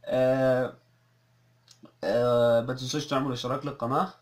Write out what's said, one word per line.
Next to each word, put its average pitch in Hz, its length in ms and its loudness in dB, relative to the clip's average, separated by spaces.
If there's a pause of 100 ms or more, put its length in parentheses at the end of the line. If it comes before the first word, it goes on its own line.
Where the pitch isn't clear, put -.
آه، 127 680 2 (1300)
آه، 120 580 4
ما 127 120 -6
تنسوش 131 340 -6
تعملوا 135 260 -2
اشتراك 131 320 -6
للقناة 139 420 -2 (140)